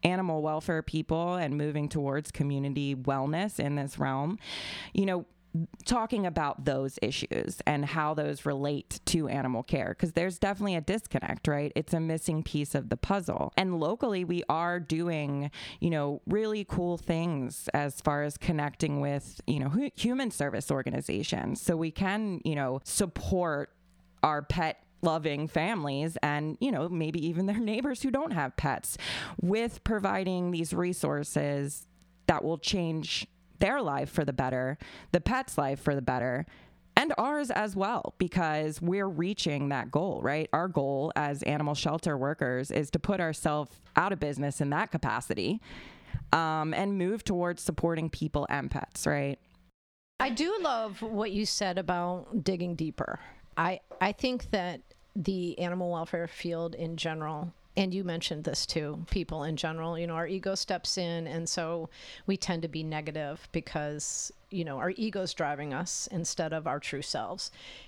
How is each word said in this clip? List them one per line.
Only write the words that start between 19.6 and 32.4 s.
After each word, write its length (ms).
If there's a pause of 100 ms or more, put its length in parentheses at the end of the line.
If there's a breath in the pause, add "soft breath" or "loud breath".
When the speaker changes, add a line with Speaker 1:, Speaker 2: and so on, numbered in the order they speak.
Speaker 1:
hu-, 260
human 360
service 400
organizations. 920
So 140
we 160
can, 540
you 100
know, 300
support 840 (520)
our 180
pet 400 (200)
loving 480
families 720
and, 380
you 100
know, 160
maybe 400
even 200
their 120
neighbors 440
who 80
don't 200
have 240
pets 420 (440 loud breath)
with 420
providing 680
these 220
resources 1120 (400)
that 140